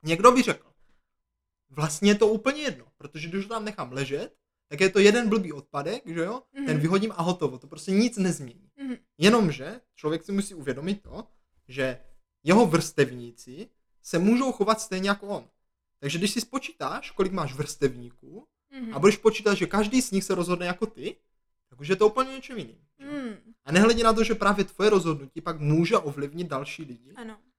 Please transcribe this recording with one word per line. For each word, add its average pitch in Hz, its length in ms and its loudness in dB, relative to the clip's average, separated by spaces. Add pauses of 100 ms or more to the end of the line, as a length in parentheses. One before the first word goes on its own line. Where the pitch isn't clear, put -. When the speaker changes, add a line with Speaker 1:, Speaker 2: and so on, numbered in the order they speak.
Speaker 1:
Někdo 170 280 8
by 254 100 4
řekl, - 260 -2 (1000)
vlastně 151 420 2
je 202 40 6
to 214 120 6
úplně 262 340 0
jedno, 247 240 -6 (120)
protože 156 300 -14
když 190 160 -4
ho 202 60 -12
tam 220 160 -6
nechám 143 260 -8
ležet, 139 420 -6 (340)
tak 151 140 -4
je 190 80 4
to 196 100 2
jeden 214 300 6
blbý 190 240 -2
odpadek, 151 520 -8
že 170 140 -8
jo? 208 220 -6 (120)
Speaker 2:
Mhm. 277 120 -8
Speaker 1:
Ten 151 140 0
vyhodím 190 380 0
a 170 40 -4
hotovo, 165 360 -2
to 143 100 -20
prostě 160 240 -10
nic 233 260 2
nezmění. 151 600 -4
Speaker 2:
Mhm. 269 180 -10 (220)
Speaker 1:
Jenomže 170 640 2 (140)
člověk 160 280 -6
si - 80 -12
musí 196 220 -2
uvědomit 151 480 -6
to, 185 260 -16 (400)
že 131 340 -4 (420)
jeho 202 220 6
vrstevníci 127 1040 -2 (320)
se - 180 -4
můžou 247 320 2
chovat 220 300 0
stejně 190 280 -4
jako 202 180 -4
on. 180 200 -10 (520)
Takže 143 180 -6
když 202 140 0
si 233 100 -4
spočítáš, 208 680 -8
kolik 190 200 -2
máš 156 220 -6
vrstevníků, 135 920 -6 (260)
Speaker 2:
Mhm. 247 240 -12
Speaker 1:
a 139 40 -6
budeš 202 180 6
počítat, 214 360 2
že 180 120 0
každý 214 360 0
z - 100 -6
nich 190 120 0
se 196 120 -2
rozhodne 175 300 -2
jako 180 200 -4
ty, 165 300 -12 (540)
tak 127 100 -20
už 143 80 -12
je 190 80 2
to 214 120 4
úplně 254 240 0
něčím 262 260 -14
jiným, 127 200 -14 (220)
že 277 60 -20
jo? 285 60 -12
Speaker 2:
Hmm. 254 240 -8 (300)
Speaker 1:
A 139 60 -6
nehledě 226 320 6
na 226 100 6
to, 220 100 2
že 214 120 0
právě 196 300 0
tvoje 202 240 0
rozhodnutí 160 520 0
pak 165 180 -6
může 165 380 4
ovlivnit 147 500 -6
další 147 360 -8
lidi 127 320 -18
Speaker 2:
Ano. 226 220 -16 (220)